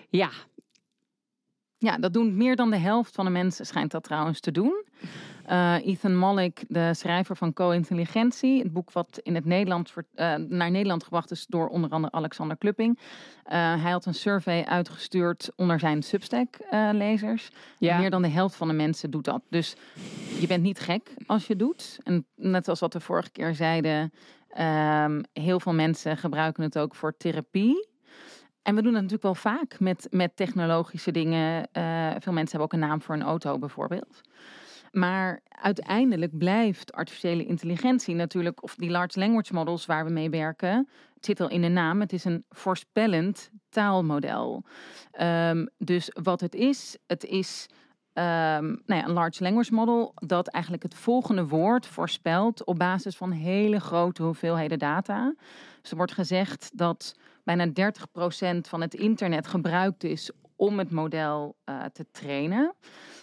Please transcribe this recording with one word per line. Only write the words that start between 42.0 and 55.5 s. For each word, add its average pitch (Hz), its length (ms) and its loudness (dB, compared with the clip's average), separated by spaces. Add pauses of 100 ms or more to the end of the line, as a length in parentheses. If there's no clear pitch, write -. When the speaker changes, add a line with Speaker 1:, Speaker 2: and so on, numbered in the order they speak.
Speaker 2:
het 208 120 -2
is 180 120 -4
een 170 240 -2
voorspellend 190 1040 0 (180)
taalmodel. 147 960 0 (460)
Ehm, 165 560 0 (120)
dus 175 320 0 (120)
wat 175 180 0
het 175 140 -4
is, - 420 -2 (100)
het 175 180 -4
is, - 440 -6 (440)
ehm, 160 520 0
nou 160 360 -2
ja, - 40 0
een - 80 -2
large 170 300 0
language 214 320 2
model 233 400 2
dat 180 340 -2
eigenlijk 170 340 -4
het - 120 -8
volgende 226 520 2
woord 175 400 2
voorspelt 175 800 0
op 175 140 -2
basis 180 380 -2
van 185 140 -6
hele 190 500 2
grote 175 420 0
hoeveelheden 165 560 0
data. 202 560 -2 (460)